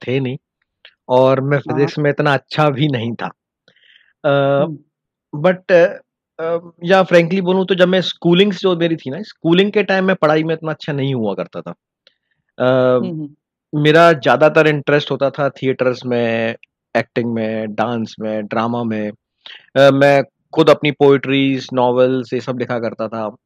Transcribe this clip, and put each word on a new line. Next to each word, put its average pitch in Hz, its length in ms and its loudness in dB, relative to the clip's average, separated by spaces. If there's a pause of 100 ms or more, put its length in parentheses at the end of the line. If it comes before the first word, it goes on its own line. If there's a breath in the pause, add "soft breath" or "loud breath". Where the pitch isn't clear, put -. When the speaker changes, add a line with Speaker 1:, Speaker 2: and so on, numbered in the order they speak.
Speaker 1:
थे 127 120 -2
नहीं 131 180 -6 (720 soft breath)
और 131 320 2
मैं 143 160 0
Speaker 2:
हाँ। 143 180 -6
Speaker 1:
physics 143 240 -2
में 143 100 0
इतना 147 240 0
अच्छा 151 360 0
भी 139 180 -2
नहीं 120 260 -4
था। 95 140 -10 (960 soft breath)
अ, 139 380 0
Speaker 2:
हम्म। 156 140 -6 (640)
Speaker 1:
but, - 300 0
अ, 170 1000 -2 (120)
या 185 220 4
frankly 175 360 2
बोलूं 185 240 0
तो 190 100 -2
जब 180 120 2
मैं 185 140 2
schooling 180 520 2
जो 185 220 -2
मेरी 165 200 -2
थी 135 140 -12
ना, 156 120 -10
schooling 190 500 0
के 202 120 0
time 190 220 -2
में 190 100 0
पढ़ाई 156 280 0
में 160 100 -4
इतना 160 180 -8
अच्छा 151 220 -10
नहीं 135 220 -4
हुआ 107 180 -4
करता 87 280 -10
था। 85 120 -14 (840)
अ, 127 380 2
Speaker 2:
हम्म, 123 140 -4
हम्म। 151 720 -10
Speaker 1:
मेरा 165 320 6
ज्यादातर 151 540 2
interest 147 440 0
होता 135 180 -2
था 139 200 -4
theaters 127 560 -4
में, 113 500 -2 (420)
acting 117 360 -4
में, 110 400 -6
dance 110 460 -4
में, 107 260 -6
drama 117 380 -4
में। 107 260 -6 (680 loud breath)
अ, 139 160 8
मैं 139 300 4 (300)
खुद 123 160 2
अपनी 147 220 4
poetries, 135 840 0
novels 127 600 0
ये 123 60 -4
सब 127 200 -8
लिखा 120 200 -6
करता 110 280 -8
था, 107 280 -8 (100)